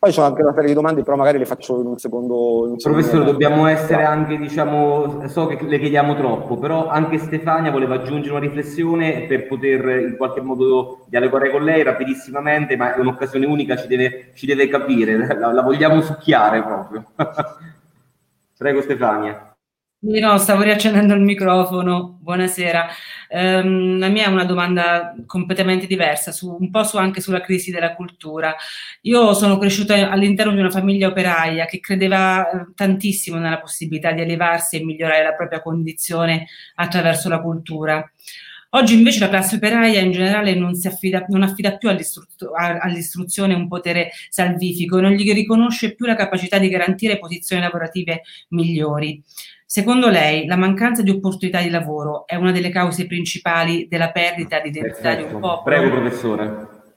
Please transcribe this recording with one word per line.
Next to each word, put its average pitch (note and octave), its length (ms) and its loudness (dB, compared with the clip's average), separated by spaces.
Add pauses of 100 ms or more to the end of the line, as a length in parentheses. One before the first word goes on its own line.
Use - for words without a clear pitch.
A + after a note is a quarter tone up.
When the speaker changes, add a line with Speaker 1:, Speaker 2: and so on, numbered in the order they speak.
Speaker 1:
Poi F#3 80 4
c'ho D#3 100 2
anche C#3+ 200 2
una D3 100 4
serie D3 140 2
di D3 80 2
domande, D3+ 260 0
però C#3 140 0
magari C#3 240 2
le B2+ 60 0
faccio B2 340 -4
in B2 80 -2
un A#2+ 100 -6
secondo, A#2+ 680 -2
in A#2+ 80 -4
un A#2+ 60 -8
secondo D3+ 200 2
Speaker 2:
Professore, D#3+ 240 2
Speaker 1:
momento. C3+ 80 4
Speaker 2:
dobbiamo D3 340 4
essere D#3 380 2
Speaker 1:
Grazie. - 20 4
Speaker 2:
anche, D3+ 320 0
diciamo, D3 920 0
so D#3+ 200 -2
che D3 160 -4
le C#3+ 160 0
chiediamo C#3+ 360 2
troppo, B2 420 -2
però D#3+ 320 -2
anche D#3 280 0
Stefania D#3+ 540 -2
voleva C3 240 0
aggiungere C#3+ 400 -4
una C#3+ 100 -2
riflessione D3+ 800 -2
per - 220 -2
poter C3 600 0
in A#2 80 -6
qualche C3 260 -4
modo B2+ 680 0
dialogare B2+ 420 2
con C#3+ 140 0
lei D#3+ 180 4
rapidissimamente, C3+ 920 0
ma A#2+ 180 0
è - 60 -2
un'occasione C3 480 0
unica, C#3+ 300 0
ci A#2+ 100 -8
deve, B2+ 480 0
ci - 100 -12
deve C#3 220 2
capire, B2 500 2 (220)
la, A#2 120 2
la B2+ 120 4
vogliamo D#3 380 4
succhiare A#2 600 2
proprio. G#2+ 440 -8 (100)
<laughs> - 1400 -10
Prego C#3 260 0
Stefania. G#2+ 720 -2 (520)
Speaker 3:
Sì, G#3+ 120 0
no, G#3+ 180 4
stavo G3 240 4
riaccendendo G#3 540 4
il G3+ 60 4
microfono. F3+ 1000 0
Buonasera. F3 680 -2 (420)
Ehm, F#3 680 0
la F#3+ 120 0
mia G#3+ 160 2
è - 20 2
una F#3+ 180 2
domanda F3 680 0 (100)
completamente F#3 600 -2
diversa, E3+ 440 -2
su, F3 280 -10
un F#3 100 -2
po' A3 140 0
su, G#3+ 140 -2
anche F#3+ 240 0
sulla F#3 200 -2
crisi F#3 300 -4
della E3+ 240 -4
cultura. D#3 600 -8 (460)
Io A#3 320 4
sono G3+ 240 4
cresciuta G3 540 2
all'interno G3+ 420 2
di G3 60 0
una F#3 100 2
famiglia F#3+ 380 0
operaia E3 580 0
che F3+ 140 -10
credeva, F#3+ 720 2
eh, F3+ 140 -6 (100)
tantissimo F#3+ 640 0
nella D#3+ 200 -2
possibilità D#3+ 520 -4
di E3 100 -2
elevarsi E3+ 540 0
e D#3+ 100 -4
migliorare D#3+ 380 0
la D#3 100 0
propria E3+ 300 -6
condizione E3 840 -2 (260)
attraverso F3 520 0
la E3 140 0
cultura. D#3 640 -4 (680)
Oggi A#3 180 6
invece A3+ 280 6
la F#3+ 80 2
classe F#3+ 260 0
operaia G#3+ 460 2
in F#3 100 2
generale G3 420 2
non F3+ 220 0
si F3+ 120 -6
affida, F#3 420 -2
non G3 120 2
affida G3 360 0
più A#3 120 -2
all'istrutto-, E3 640 -6
a-, E3+ 260 -2
all'istruzione F3+ 760 -2
un F3 120 -2
potere F3 440 -4 (180)
salvifico, F3+ 720 0
non G3 140 4
gli G3+ 200 2
riconosce A3 600 2
più A#3+ 100 -6
la A3+ 100 0
capacità F#3+ 440 0
di G3 100 4
garantire F#3+ 480 0
posizioni F3 460 -6
lavorative E3+ 580 -4 (280)
migliori. D3+ 760 -2 (440)
Secondo A#3+ 420 0
lei D#3 360 2
la F3+ 120 0
mancanza G3 440 0
di G3 80 2
opportunità F#3+ 500 -2
di F3 100 0
lavoro D3+ 580 -4
è E3+ 80 -6
una F3+ 160 2
delle F3 180 0
cause F3+ 380 -2
principali E3+ 800 -2
della E3 240 -2
perdita E3+ 480 -2
di - 100 -8
identità D3 460 -4
di D#3 80 -6
un D3+ 60 -10
Speaker 2:
Perfetto. G#2+ 100 -8
Speaker 3:
popolo? - 240 -4
Speaker 2:
Prego, C#3 260 2
professore. A#2 800 -4 (300)